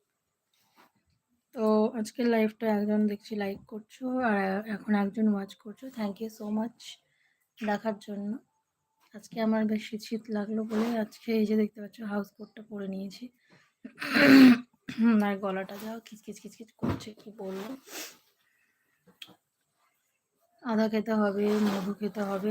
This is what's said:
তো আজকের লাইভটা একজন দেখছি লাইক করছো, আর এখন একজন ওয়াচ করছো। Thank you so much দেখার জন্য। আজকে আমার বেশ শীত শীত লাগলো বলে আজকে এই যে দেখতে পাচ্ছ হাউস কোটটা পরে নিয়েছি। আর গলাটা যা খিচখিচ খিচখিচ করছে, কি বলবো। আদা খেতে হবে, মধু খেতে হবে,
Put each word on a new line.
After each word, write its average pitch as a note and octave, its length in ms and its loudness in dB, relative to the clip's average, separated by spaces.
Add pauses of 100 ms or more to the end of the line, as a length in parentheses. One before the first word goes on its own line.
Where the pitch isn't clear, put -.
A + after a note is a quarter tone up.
(1600)
তো A3+ 100 -2 (340)
আজকের A#3 340 -2
লাইভটা A3 400 0
একজন G#3 340 2
দেখছি G#3 280 -6
লাইক G3+ 300 -6
করছো, A3 400 -14 (240)
আর G3+ 140 2 (300)
এখন G3+ 220 -4
একজন G3+ 320 0
ওয়াচ G3 280 -2
করছো। G#3+ 300 -18 (120)
Thank G3+ 220 -4
you A3 100 -8
so A3 200 -14
much A3 320 -4 (760)
দেখার G#3 420 -4
জন্য। G3+ 320 -8 (840)
আজকে G#3+ 280 -14
আমার A3 240 2
বেশ G#3+ 180 0
শীত G#3+ 200 -10
শীত A3 260 -6
লাগলো G#3+ 340 -4
বলে A3 240 0 (100)
আজকে G#3+ 360 -6
এই A3 120 2
যে G#3+ 120 0
দেখতে G#3 220 0
পাচ্ছ G3+ 240 -16
হাউস G3+ 280 -4
কোটটা G#3+ 320 -20
পরে G3+ 240 -10
নিয়েছি। G3 360 -10 (2000)
আর G3+ 180 0
গলাটা F#3+ 380 -4
যা G#3+ 220 -10
খিচখিচ G#3+ 400 -18
খিচখিচ A3 380 -20
করছে, - 360 -4
কি - 240 -20
বলবো। G3 340 -10 (3000)
আদা A3 260 0
খেতে G#3+ 240 -2
হবে, G#3 320 0 (160)
মধু G3 320 -2
খেতে G#3 300 -6
হবে, G3 280 -4